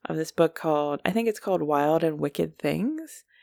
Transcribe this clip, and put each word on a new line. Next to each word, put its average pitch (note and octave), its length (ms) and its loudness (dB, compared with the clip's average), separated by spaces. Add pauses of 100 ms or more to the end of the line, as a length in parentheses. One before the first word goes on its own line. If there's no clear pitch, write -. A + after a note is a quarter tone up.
of D#3+ 120 -4
this D#3+ 140 -6
book E3 240 2
called, D3 500 -2
I - 60 2
think A3+ 160 0
it's G#3+ 120 -2
called F3+ 220 0
Wild D3+ 420 2
and D3+ 160 0
Wicked D#3 400 -2
Things. A#3+ 640 -4 (200)